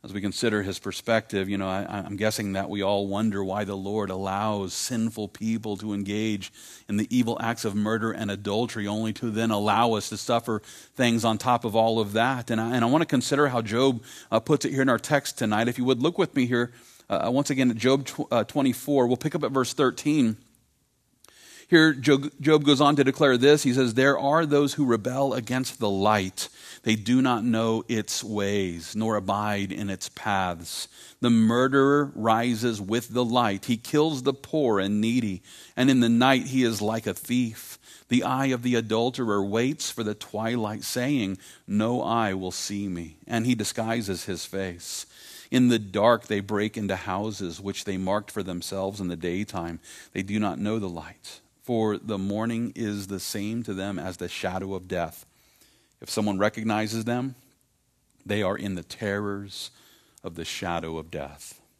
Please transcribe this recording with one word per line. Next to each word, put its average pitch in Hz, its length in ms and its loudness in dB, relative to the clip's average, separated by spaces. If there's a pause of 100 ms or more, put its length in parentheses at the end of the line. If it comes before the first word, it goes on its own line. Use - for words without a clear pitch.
As 80 80 -14
we 101 80 -4
consider 104 440 0
his 95 160 -6
perspective, 104 680 -2
you 98 80 -2
know, 95 120 -2
I, 95 200 -4
I'm 101 280 -8
guessing 104 380 -2
that 98 140 -2
we 101 140 -4
all 101 240 0
wonder 101 380 -2
why 98 180 -4
the 98 140 -4
Lord 98 340 -4
allows 98 640 -4
sinful 113 540 -4
people 110 480 -4
to 104 160 -6
engage 101 600 -4 (360)
in 104 80 -2
the 104 100 0 (100)
evil 117 240 2
acts 117 240 -4
of 101 120 -2
murder 107 340 0
and 107 180 -4
adultery, 101 600 -4
only 110 240 -2
to 117 180 -4
then 110 220 0
allow 107 400 4
us 104 160 -2
to 107 80 -8
suffer 113 440 0 (360)
things 117 280 4
on 110 140 2
top 123 260 2
of 107 120 -2
all 113 240 4
of 101 140 -2
that. 123 360 0
And 110 100 0
I, 120 140 -2
and 127 100 4
I 117 40 4
want 151 140 4
to 156 40 0
consider 143 400 2
how 123 160 0
Job, 117 400 2 (300)
uh, 113 80 4
puts 147 240 2
it - 80 -2
here 135 100 2
in 131 60 4
our 117 100 4
text - 400 -2
tonight. 110 300 2
If 120 100 -4
you 123 60 -2
would, 127 180 2
look 165 160 0
with 170 160 0
me 127 120 4
here, 120 260 0 (360)
uh, 98 240 0
once 139 180 0
again 131 200 4
at 113 60 -2
Job 131 280 4
tw-, - 280 -8
uh, 117 100 4
twenty-four. 135 640 2
We'll 123 100 2
pick 156 200 -4
up 147 80 -2
at 127 80 -2
verse 131 200 0
thirteen. 127 640 2 (1300)
Here, 160 260 8
Job, 139 440 2
Job 156 260 4
goes 143 180 6
on 147 140 6
to 139 80 4
declare 131 340 4
this. 147 240 6
He 127 100 2
says, 123 220 2
"There 131 240 4
are 147 260 2
those 143 300 2
who 147 100 2
rebel 127 480 2
against 123 460 -4
the 110 100 0
light. 98 600 2 (340)
They 110 140 2
do 120 260 2
not 120 220 0
know 113 440 0
its 110 360 -4
ways, 101 720 -2
nor 110 200 0
abide 101 560 -2
in 101 160 -6
its 95 220 -8
paths. 90 800 -4 (320)
The 120 100 2
murderer 135 840 4
rises 113 680 0
with 107 300 -2
the 123 140 0
light. 113 420 0
He 120 100 2
kills 147 480 0
the 135 100 2
poor 127 460 0
and 104 200 0
needy, 110 420 0 (340)
and 127 120 4
in 131 120 6
the 117 80 6
night 123 400 4
he 131 140 2
is 113 200 0
like 110 240 -2
a 95 80 -2
thief. 120 640 -4 (300)
The 123 160 2
eye 131 220 0
of 127 160 0
the 123 120 2
adulterer 113 680 0
waits 117 480 -2
for 117 120 -8
the 107 120 -2
twilight, 107 720 -4
saying, 123 540 -2 (280)
'No 110 360 0
eye 110 320 0
will 92 180 -6
see 101 360 -6
me,' 85 280 -8 (100)
and 113 200 -2
he 123 80 4
disguises 110 720 -4
his 92 200 -8
face. 92 600 -8 (440)
In 127 180 6
the 117 100 4
dark 107 480 2
they 101 140 -2
break 104 360 -2
into 98 200 -2
houses 98 680 -6
which 98 220 -8
they 95 120 -4
marked 95 340 -2
for 104 120 -6
themselves 95 580 -6
in 92 80 -4
the 87 80 -4
daytime. 85 640 -6 (320)
They 95 100 -4
do 101 180 -2
not 92 180 -2
know 104 220 -2
the 98 80 -6
light, - 520 -14 (220)
for 110 340 0
the 104 220 -6
morning 110 560 -4
is 104 320 -6
the 95 140 -6
same 107 420 -6
to 107 120 -8
them 95 260 -6
as 90 160 -8
the 87 120 -8
shadow 95 460 -6
of 92 140 -10
death. 85 380 -6 (720)
If - 100 -16
someone 104 280 0
recognizes 110 640 0
them, 123 320 -4 (920)
they 104 160 0
are 95 140 0
in 101 180 -4
the 85 80 -6
terrors 101 880 -6 (540)
of 87 100 -10
the 82 100 -10
shadow 82 520 -6
of 80 160 -10
death." 73 480 -12 (200)